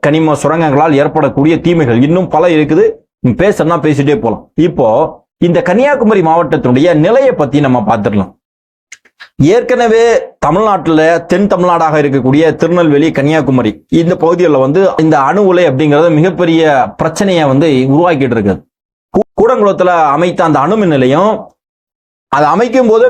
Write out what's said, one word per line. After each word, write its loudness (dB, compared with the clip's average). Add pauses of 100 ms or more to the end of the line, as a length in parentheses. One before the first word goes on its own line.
கனிம 0
சுரங்கங்களால் 0
ஏற்படக்கூடிய 0
தீமைகள் 0
இன்னும் 0
பல 0
இருக்குது. 0 (540)
பேசணும்னா 0
பேசிட்டே 0
போலாம். -4 (140)
இப்போ 0 (520)
இந்த 0
கன்னியாகுமரி 0
மாவட்டத்தினுடைய 0
நிலையை 2
பத்தி -2
நம்ம 0
பார்த்துடலாம். -2 (1160)
ஏற்கனவே 0 (360)
தமிழ்நாட்டுல, 0 (240)
தென் 0
தமிழ்நாடாக 0
இருக்கக்கூடிய 0 (120)
திருநெல்வேலி, 0
கன்னியாகுமரி -2 (200)
இந்த 0
பகுதிகளில் 0
வந்து 0 (160)
இந்த 2
அணு 0
உலை 2
அப்படிங்கிறது 2
மிகப்பெரிய 0 (360)
பிரச்சனையை -2
வந்து 0 (200)
உருவாக்கிட்டு 0
இருக்கு. -2 (580)
கூ-, -2 (100)
கூடங்குளத்துல 0 (180)
அமைத்த -2
அந்த 0
அணுமின் 0
நிலையம், 0 (1000)
அது 0
அமைக்கும் 0
போது 2